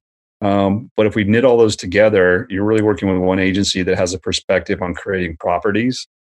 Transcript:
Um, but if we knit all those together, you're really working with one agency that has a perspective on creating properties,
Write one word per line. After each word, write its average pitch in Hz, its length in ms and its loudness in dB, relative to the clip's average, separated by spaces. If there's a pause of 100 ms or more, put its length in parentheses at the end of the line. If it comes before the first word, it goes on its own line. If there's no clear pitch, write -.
(420)
Um, 101 560 0
but 107 100 2
if 101 80 -2
we 107 80 0
knit 113 220 2
all 120 120 4
those 110 200 4
together, 95 720 2
you're 98 160 -4
really 110 180 0
working 104 240 0
with 92 100 0
one 92 220 0
agency 95 440 -2
that 92 140 0
has 92 160 -2
a 90 60 -8
perspective 95 600 -4
on 90 120 -6
creating 90 460 -6
properties, 107 680 -2 (280)